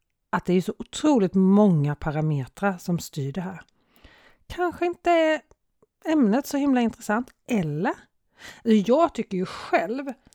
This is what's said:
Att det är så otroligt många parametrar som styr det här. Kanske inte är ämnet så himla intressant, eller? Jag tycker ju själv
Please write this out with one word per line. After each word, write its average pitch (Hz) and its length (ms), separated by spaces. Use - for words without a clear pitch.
Att 190 140
det 180 80
är 180 80
så 185 180
otroligt 247 560
många 190 600
parametrar 156 840
som 175 200
styr 139 340
det 190 80
här. 175 200
Kanske 349 400
inte 349 240
är 320 300
ämnet 277 420
så - 100
himla 269 240
intressant, 226 500
eller? 185 480
Jag 226 520
tycker 202 220
ju 185 100
själv 262 680